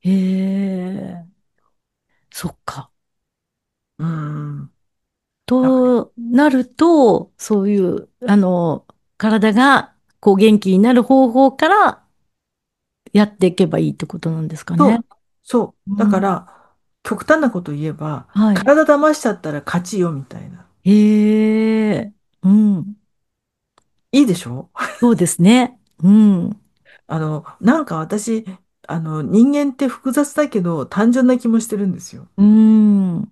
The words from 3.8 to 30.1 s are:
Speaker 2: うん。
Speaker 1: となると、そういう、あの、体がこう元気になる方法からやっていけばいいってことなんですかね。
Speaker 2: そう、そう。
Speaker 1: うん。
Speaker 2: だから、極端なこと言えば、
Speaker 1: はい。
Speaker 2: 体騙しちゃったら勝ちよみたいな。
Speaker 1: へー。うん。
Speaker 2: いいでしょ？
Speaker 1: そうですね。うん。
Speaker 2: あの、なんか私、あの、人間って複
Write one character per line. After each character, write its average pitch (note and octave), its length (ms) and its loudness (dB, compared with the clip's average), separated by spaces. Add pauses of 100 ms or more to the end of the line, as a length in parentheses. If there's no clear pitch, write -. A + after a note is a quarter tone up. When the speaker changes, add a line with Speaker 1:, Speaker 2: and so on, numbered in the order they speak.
Speaker 2:
う D#3 80 -8
ん。 D3 640 -10 (760)
Speaker 1:
と B3+ 680 0
な A#3+ 320 0
る B3+ 180 0
と、 C#4 720 2
そ G#3 240 -2
う G3+ 80 -2
い G3+ 100 2
う、 - 280 -4 (180)
あ G#3 100 2
の、 F3 500 0 (300)
体 G#3+ 360 0
が B3+ 400 2 (260)
こ G3+ 140 2
う F#3+ 40 4
元 G#3+ 220 4
気 F#3+ 120 -2
に F#3 100 4
な A#3+ 120 4
る A#3+ 120 4
方 C4 260 2
法 C4+ 220 2
か C4+ 160 -2
ら G4+ 340 0 (1120)
や G#3 120 4
っ G#3 120 -8
て F#3 100 0
い F3 80 0
け F#3 120 2
ば D#3+ 120 -4
い D#3+ 120 -2
い - 20 -10
っ - 20 -10
て D3 120 -10
こ E3+ 120 -14
と E3 120 -6
な D#3+ 100 -6
ん D#3 80 -8
で D#3 80 -12
す - 100 -18
か E3+ 80 -8
ね。 E3 40 -2
Speaker 2:
そ G#3 160 4
う、 A#3 100 -6 (380)
そ - 320 -4 (120)
う。 G3 60 -8
Speaker 1:
う - 20 -4
ん。 - 20 -6
Speaker 2:
だ G#3 120 0
か G3 100 0
ら、 - 560 -6 (300)
極 - 180 -8
端 D#4 180 0
な C4+ 100 -2
こ F3+ 120 -10
と D3+ 100 -12
言 D3+ 180 -8
え - 20 -10
ば、 D3+ 380 -10
Speaker 1:
は G#3+ 220 0
い。 F#3+ 40 0
Speaker 2:
体 C#4 280 2
騙 D4+ 300 2
し - 60 -10
ち - 60 -6
ゃ G#3+ 60 -2
っ - 80 -10
た D3+ 120 -10
ら D3 120 -8
勝 F3+ 200 -6
ち F#3+ 160 -8
よ F3 100 -2
み C#3 140 -10
た - 160 -18
い - 100 -18
な。 F3 160 -20 (160)
Speaker 1:
へ F#3 80 0
ー。 G#3+ 1200 0 (300)
う F#3 100 2
ん。 G#3 440 0 (1120)
Speaker 2:
い C#4 120 2
い C4+ 40 2
で F#3 80 0
し - 140 -10
ょ？ B2 220 -14 (280)
Speaker 1:
そ A#3+ 120 2
う A3 60 2
で E3+ 100 0
す - 140 -6
ね。 B3 380 2 (240)
う F#3 80 4
ん。 G3+ 500 2 (460)
Speaker 2:
あ D#3+ 120 -6
の、 D#3 260 -6 (160)
な C4+ 200 2
ん D4 40 -6
か E3 140 -8
私、 G#3+ 480 -6 (400)
あ E3 120 -8
の、 D#3 240 -8
人 A#3 300 2
間 C#4+ 200 -2
っ C4 40 -16
て C#4 120 -2
複 B3+ 240 -8